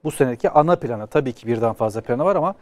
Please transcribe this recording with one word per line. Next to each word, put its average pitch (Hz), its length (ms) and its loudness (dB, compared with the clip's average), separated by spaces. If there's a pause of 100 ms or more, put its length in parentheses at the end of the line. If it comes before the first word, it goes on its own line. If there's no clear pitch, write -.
bu 156 80 -4
seneki 127 380 0
ana 156 260 4
planı. 117 320 -8
Tabii 135 260 -2
ki - 140 -12
birden 113 260 0
fazla 110 280 -4
planı 127 240 -2
var 190 100 2
ama 175 260 -2